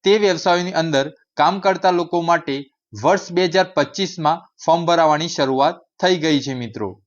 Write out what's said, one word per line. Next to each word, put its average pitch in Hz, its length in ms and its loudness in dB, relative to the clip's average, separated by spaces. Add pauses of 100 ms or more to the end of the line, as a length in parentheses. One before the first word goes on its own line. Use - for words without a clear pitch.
તે 202 140 4
વ્યવસાયોની 180 540 0
અંદર 156 400 0 (260)
કામ 175 220 2
કરતા 185 320 2
લોકો 175 300 -2
માટે 165 340 -2 (480)
વર્ષ 185 280 0
બે 180 140 2
હજાર 180 300 0
પચીસમાં 165 640 -2 (240)
ફોર્મ 165 200 0
ભરાવાની 165 420 2
શરૂઆત 139 500 0 (220)
થઈ 180 180 2
ગઈ 151 240 0
છે 131 120 -6
મિત્રો. 113 360 -8 (180)